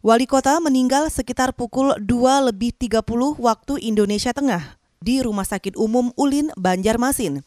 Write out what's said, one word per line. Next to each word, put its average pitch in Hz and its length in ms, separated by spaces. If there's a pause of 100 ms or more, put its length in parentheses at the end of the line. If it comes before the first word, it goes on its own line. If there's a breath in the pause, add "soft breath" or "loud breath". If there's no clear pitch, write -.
Wali 240 240
Kota 277 320
meninggal 269 480
sekitar 254 480
pukul 262 400
dua 247 480
lebih 226 320
tiga 220 240
puluh 247 400
waktu 240 400
Indonesia 208 560
Tengah 208 400 (240)
di 233 240
Rumah 208 240
Sakit 196 240
Umum 240 400
Ulin, 285 480
Banjarmasin. 190 840